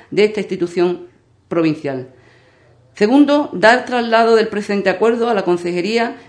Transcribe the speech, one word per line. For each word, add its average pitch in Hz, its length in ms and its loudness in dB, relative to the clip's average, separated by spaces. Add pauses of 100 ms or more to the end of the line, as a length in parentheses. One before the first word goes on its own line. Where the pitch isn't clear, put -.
(120)
de 202 140 4
esta 214 140 -4
institución 175 680 -4 (400)
provincial. 151 640 -2 (840)
Segundo, 285 600 2
dar 226 320 2
traslado 226 500 2
del 220 140 2
presente 202 400 -2
acuerdo 233 400 0
a 233 40 0
la 196 100 0
Consejería 175 760 -2 (120)